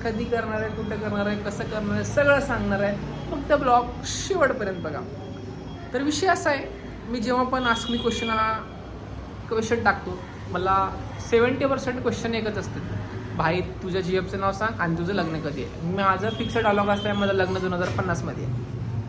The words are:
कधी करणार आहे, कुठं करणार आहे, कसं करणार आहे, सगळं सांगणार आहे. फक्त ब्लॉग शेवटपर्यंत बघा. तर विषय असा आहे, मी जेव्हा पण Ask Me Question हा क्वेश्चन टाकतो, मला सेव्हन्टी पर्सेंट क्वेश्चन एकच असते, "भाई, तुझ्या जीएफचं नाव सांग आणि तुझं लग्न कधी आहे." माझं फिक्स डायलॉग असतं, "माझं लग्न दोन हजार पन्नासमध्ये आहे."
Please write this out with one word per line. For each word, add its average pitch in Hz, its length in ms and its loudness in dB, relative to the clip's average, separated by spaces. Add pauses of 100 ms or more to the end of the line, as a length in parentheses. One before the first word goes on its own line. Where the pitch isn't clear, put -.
कधी 226 200 -2
करणार 220 380 -2
आहे, 214 140 -2
कुठं 214 220 -4
करणार 202 280 -2
आहे, 208 180 -2
कसं 208 200 -4
करणार 208 320 -2
आहे, 208 80 0
सगळं 285 360 4
सांगणार 202 400 0
आहे. 202 180 0 (340)
फक्त 302 220 0
ब्लॉग 247 320 6 (200)
शेवटपर्यंत 220 800 0
बघा. 147 180 -4 (920)
तर 254 80 0
विषय 302 260 2
असा 339 220 4
आहे, 277 180 0 (420)
मी 240 100 -2
जेव्हा 247 240 2
पण 254 200 2
Ask 233 300 2
Me 233 60 0
Question 226 300 0
हा 220 300 2 (880)
क्वेश्चन 220 340 0
टाकतो, 185 360 2 (320)
मला 190 380 2 (400)
सेव्हन्टी 254 360 6
पर्सेंट 254 360 0
क्वेश्चन 233 340 0
एकच 214 220 -2
असते, 175 220 -6 (580)
"भाई, 165 240 2
तुझ्या 185 400 -2
जीएफचं 185 380 0
नाव 196 120 2
सांग 214 280 -2
आणि 165 180 2
तुझं 175 160 0
लग्न 160 260 0
कधी 139 240 -4
आहे." 170 320 -4
माझं 196 340 4
फिक्स 226 280 -2
डायलॉग 208 300 4
असतं, 202 260 2
"माझं 202 200 4
लग्न 185 200 2
दोन 185 200 0
हजार 180 160 0
पन्नासमध्ये 170 560 -2
आहे." 123 80 -2 (560)